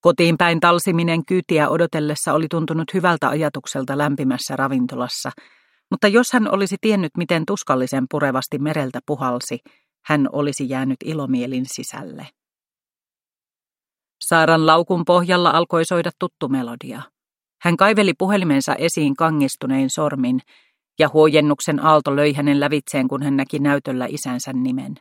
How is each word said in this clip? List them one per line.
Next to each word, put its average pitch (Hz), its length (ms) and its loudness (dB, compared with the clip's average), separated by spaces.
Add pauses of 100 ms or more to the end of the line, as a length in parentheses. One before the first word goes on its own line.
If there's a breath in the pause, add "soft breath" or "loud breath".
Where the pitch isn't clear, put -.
Kotiin 170 360 4
päin 170 220 2
talsiminen 170 640 2
kyytiä 170 440 0
odotellessa 151 640 -2
oli 156 140 -4
tuntunut 160 460 -4
hyvältä 170 360 0
ajatukselta 139 680 -4
lämpimässä 143 580 -2
ravintolassa, 127 760 -4 (600 soft breath)
mutta 190 160 0
jos 226 260 4
hän 220 200 2
olisi 196 280 -2
tiennyt, 196 360 0
miten 165 280 0
tuskallisen 131 680 -2
purevasti 135 480 -2
mereltä 139 460 -4
puhalsi, 127 540 -4 (460 soft breath)
hän 147 260 0
olisi 143 380 -4
jäänyt 131 360 -4
ilomielin 131 600 -4 (100)
sisälle. - 520 -14 (2000)
Saaran 160 380 4
laukun 170 400 2
pohjalla 175 440 4
alkoi 165 360 2
soida 170 340 -2
tuttu 160 300 -6
melodia. 123 520 -6 (600)
Hän 170 160 2
kaiveli 202 400 4
puhelimensa 175 580 0
esiin 147 400 0
kangistunein 135 720 0
sormin, 131 500 -2 (600 soft breath)
ja 151 140 4
huojennuksen 151 720 4
aalto 151 300 4
löi 147 180 2
hänen 143 260 2
lävitseen, 143 480 -2
kun 135 160 -4
hän 139 140 0
näki 139 220 -2
näytöllä 139 500 -2
isänsä 131 440 -8
nimen. 131 480 -4